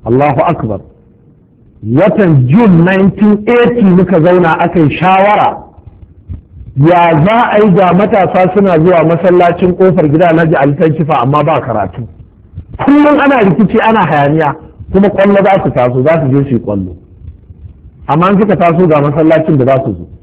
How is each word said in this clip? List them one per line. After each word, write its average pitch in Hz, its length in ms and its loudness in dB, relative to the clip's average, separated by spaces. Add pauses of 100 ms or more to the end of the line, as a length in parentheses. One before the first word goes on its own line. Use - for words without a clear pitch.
Allahu 135 360 0
Akbar. 120 380 -4 (1040)
Watan 156 640 0
June 180 380 4
nineteen 196 640 0
eighty 240 360 0
muka 185 380 2
zauna 165 380 0
aka 175 200 -2
yi 151 180 2
shawara. 190 680 0 (1120)
Ya 165 500 2
za 226 260 0
a - 80 0
yi 220 120 2
ga 175 220 2
matasa 185 640 0
suna 190 240 2
zuwa 165 240 2
masallacin 175 720 0
kofar 180 360 0
gida 160 200 2
Alhaji 165 260 0
Ali 143 180 0
Tankifa 156 460 -2
amma 139 240 0
ba 151 180 -2
karatu. 107 460 -8 (760)
Kullum 294 340 2
ana 277 240 0
rikici 202 380 0
ana 220 240 0
hayaniya, 147 500 -2 (360)
kuma 196 180 2
kwallo 196 340 0
za 190 200 0
su 143 80 -4
taso, 123 320 -2
za 160 180 0
su 143 60 -4 (100)
je 139 60 0
su 135 100 -6
yi 113 60 -2
kwallo. 92 360 -8 (1120)
Amma 160 200 0
an 196 120 2
suka 202 160 0
taso 170 320 0
ga 151 140 2
masallacin 156 560 0
da 127 80 0
za 131 200 0
su 120 80 -4
zo. 85 140 -14 (160)